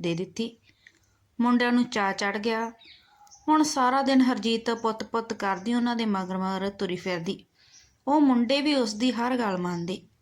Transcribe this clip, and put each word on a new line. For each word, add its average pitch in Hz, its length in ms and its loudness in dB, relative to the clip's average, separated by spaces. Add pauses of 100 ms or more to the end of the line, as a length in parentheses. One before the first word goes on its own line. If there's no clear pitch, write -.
ਦੇ 170 140 -2
ਦਿੱਤੀ।" 190 420 -8 (840)
ਮੁੰਡਿਆਂ 240 300 2
ਨੂੰ 240 120 4
ਚਾਅ 202 300 -2
ਚੜ੍ਹ 202 240 -2
ਗਿਆ। 226 320 -4 (800)
ਹੁਣ 311 140 6
ਸਾਰਾ 262 380 2
ਦਿਨ 262 200 4
ਹਰਜੀਤ 226 500 0
ਪੁੱਤ-ਪੁੱਤ 226 600 -4
ਕਰਦੀ 196 400 -4
ਉਹਨਾਂ 240 220 0
ਦੇ 226 100 -2
ਮਗਰ-ਮਗਰ 190 640 -2
ਤੁਰੀ 196 260 -4
ਫਿਰਦੀ। 175 500 -6 (640)
ਉਹ 294 140 4
ਮੁੰਡੇ 262 400 4
ਵੀ 294 140 2
ਉਸ 226 180 0
ਦੀ 240 180 0
ਹਰ 240 260 -2
ਗੱਲ 202 200 -2
ਮੰਨਦੇ। 175 440 -4 (200)